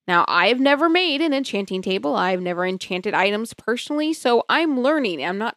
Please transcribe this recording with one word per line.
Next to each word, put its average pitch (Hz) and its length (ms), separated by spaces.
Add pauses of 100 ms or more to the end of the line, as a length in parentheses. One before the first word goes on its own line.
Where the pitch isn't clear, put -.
Now, 175 220
I've 202 320
never 285 280
made 330 320
an 320 140
enchanting 196 480
table. 202 320
I've 185 260
never 180 240
enchanted 185 480
items 202 420
personally, 302 580
so 240 360
I'm 285 320
learning. 240 440
I'm 180 120
not 220 200